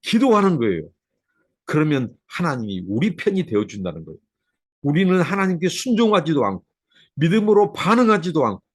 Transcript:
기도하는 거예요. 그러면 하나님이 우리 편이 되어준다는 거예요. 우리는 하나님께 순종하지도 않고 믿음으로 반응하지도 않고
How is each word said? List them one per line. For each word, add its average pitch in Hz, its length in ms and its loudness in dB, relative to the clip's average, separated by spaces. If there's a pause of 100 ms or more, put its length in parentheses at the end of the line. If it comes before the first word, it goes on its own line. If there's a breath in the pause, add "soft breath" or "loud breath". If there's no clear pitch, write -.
기도하는 208 560 2
거예요. 95 240 -2 (800)
그러면 151 500 -2 (120)
하나님이 113 600 -6
우리 156 280 -2
편이 190 300 -2
되어준다는 92 580 -6
거예요. 80 140 -18 (640)
우리는 180 380 2
하나님께 185 480 -2
순종하지도 196 760 0
않고 95 200 -4 (500 soft breath)
믿음으로 208 580 2
반응하지도 190 720 2
않고 101 180 -2 (120)